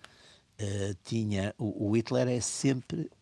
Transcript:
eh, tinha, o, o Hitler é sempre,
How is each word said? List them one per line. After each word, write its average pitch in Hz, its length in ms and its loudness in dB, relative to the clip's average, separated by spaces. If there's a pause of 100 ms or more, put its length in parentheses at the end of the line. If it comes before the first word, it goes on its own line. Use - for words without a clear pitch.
(580)
eh, 101 360 -2 (100)
tinha, 104 520 0
o, 107 340 -2
o 107 60 6
Hitler 123 300 2
é 123 140 0
sempre, 139 680 0 (140)